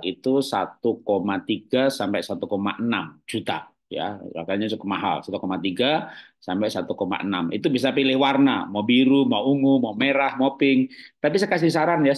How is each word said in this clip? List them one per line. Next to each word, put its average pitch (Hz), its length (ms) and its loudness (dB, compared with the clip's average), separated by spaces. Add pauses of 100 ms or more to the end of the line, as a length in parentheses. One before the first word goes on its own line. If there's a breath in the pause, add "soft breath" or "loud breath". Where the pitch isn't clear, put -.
itu 131 320 0
satu 113 640 -2
koma 98 400 0
tiga 127 480 0
sampai 101 320 -4
satu 90 240 -6
koma 98 320 -4
enam 104 480 -4
juta. 98 460 -6 (140)
Ya, 92 320 -6 (160)
harganya 95 400 -4
cukup 98 240 -6
mahal, 87 240 -2
satu 87 160 -8
koma 92 240 -4
tiga 123 480 -2 (320 loud breath)
sampai 98 240 -2
satu 95 320 -4
koma 92 240 -4
enam. 90 320 -4
Itu 143 160 -2
bisa 127 240 0
pilih 131 240 2
warna, 135 480 2
mau 101 160 -2
biru, 131 480 6
mau 107 160 0
ungu, 135 320 4
mau 113 160 -2
merah, 135 400 0
mau 131 240 0
pink. 131 320 4 (320 loud breath)
Tapi 151 160 2
saya 202 160 0
kasih 160 160 4
saran 160 320 2
ya, 139 160 6